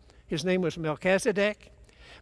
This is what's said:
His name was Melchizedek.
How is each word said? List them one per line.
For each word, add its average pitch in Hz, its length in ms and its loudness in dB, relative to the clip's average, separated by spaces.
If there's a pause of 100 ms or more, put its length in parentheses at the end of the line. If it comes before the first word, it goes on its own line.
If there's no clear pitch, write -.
(280)
His 160 160 -4
name 185 180 2
was 165 160 -2
Melchizedek. 190 920 0 (500)